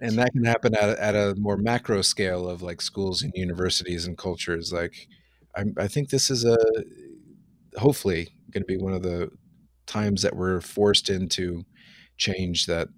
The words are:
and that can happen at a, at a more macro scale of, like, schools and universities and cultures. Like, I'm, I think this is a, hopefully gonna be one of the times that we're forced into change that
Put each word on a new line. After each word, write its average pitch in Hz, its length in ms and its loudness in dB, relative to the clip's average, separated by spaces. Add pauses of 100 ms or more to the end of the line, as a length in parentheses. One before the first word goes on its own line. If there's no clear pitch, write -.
and 117 180 0
that 123 140 4
can 120 120 2
happen 117 300 2
at 104 140 4
a, 110 140 0
at 104 140 2
a 101 200 2
more 101 200 0
macro 110 460 0
scale 90 460 0
of, 90 140 -8
like, 87 180 -8
schools 95 420 -2
and 92 120 -4
universities 90 720 -2
and 87 100 -8
cultures. 85 560 -4
Like, 87 360 -6 (480)
I'm, 104 200 -2
I 101 120 0
think 143 220 -4
this 135 200 2
is 120 140 0
a, 117 120 6 (1200)
hopefully 98 520 2 (220)
gonna - 140 -4
be 95 120 -2
one 95 180 -2
of 90 80 -2
the 87 280 -2 (560)
times 101 360 0
that - 140 0
we're 92 240 0
forced 104 500 2
into 90 540 -2 (520)
change 92 500 -2
that 85 320 0